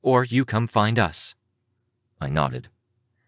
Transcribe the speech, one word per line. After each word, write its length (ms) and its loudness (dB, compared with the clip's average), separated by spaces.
or 220 4
you 200 0
come 240 -2
find 300 0
us." 380 -2
I 100 -8
nodded. 400 -4